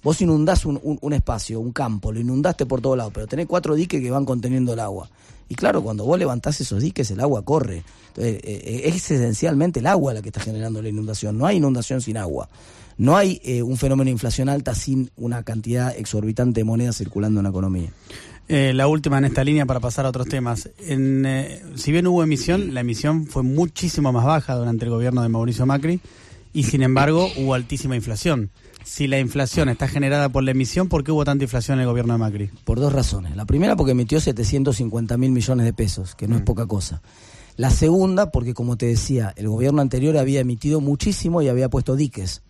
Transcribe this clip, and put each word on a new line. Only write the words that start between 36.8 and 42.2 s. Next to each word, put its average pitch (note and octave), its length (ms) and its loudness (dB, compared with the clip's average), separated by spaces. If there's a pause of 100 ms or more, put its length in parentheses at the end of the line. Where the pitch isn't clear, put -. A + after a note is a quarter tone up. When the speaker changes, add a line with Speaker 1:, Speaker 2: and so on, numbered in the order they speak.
Speaker 1:
La B2+ 140 4
segunda, F#3 600 4
porque, B2 220 -2
como A#2+ 240 -2
te B2 80 -2
decía, A#2 520 0
el G#2+ 120 -4
gobierno C3 320 2
anterior C3+ 380 2
había C3+ 200 2
emitido C3 420 0
muchísimo E3 600 0
y C#3+ 60 2
había B2+ 200 2
puesto C3 280 0
diques A#2 540 -4